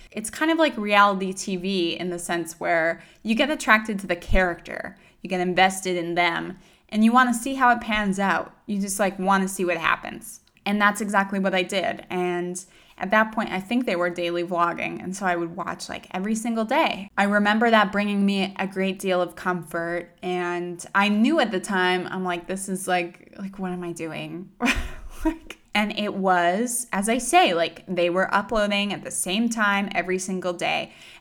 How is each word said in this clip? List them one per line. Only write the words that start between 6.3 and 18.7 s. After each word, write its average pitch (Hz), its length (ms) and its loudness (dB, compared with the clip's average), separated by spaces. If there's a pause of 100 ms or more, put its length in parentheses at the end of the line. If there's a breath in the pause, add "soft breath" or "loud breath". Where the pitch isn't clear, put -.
and 214 140 2
you 226 80 8
wanna 247 220 6
see 269 220 -2
how 254 160 6
it 233 100 2
pans 208 380 0
out. 185 340 0 (140)
You 208 120 -2
just, 196 200 -2
like, 196 180 2
wanna 190 300 2
see 190 180 -2
what 175 120 0
happens. - 640 -2 (260)
And 208 120 0
that's 208 220 4
exactly 196 380 0
what 190 160 0
I 185 80 2
did. 185 480 -2
And 180 520 -2 (360 soft breath)
at 190 100 -6
that 220 220 4
point, 208 180 -4
I 185 100 -4
think 240 280 -2
they 196 80 0
were 175 160 0
daily 175 320 -2
vlogging, 170 600 -2
and 185 140 -8
so 202 80 -6
I 175 100 2
would 170 200 -6
watch, 175 340 -8
like, - 220 -10
every 196 240 -2
single 226 300 -2
day. 226 520 0
I 196 60 2
remember 208 480 4
that 208 200 6
bringing 202 320 0
me 196 360 0
a 190 80 -2
great 190 320 -2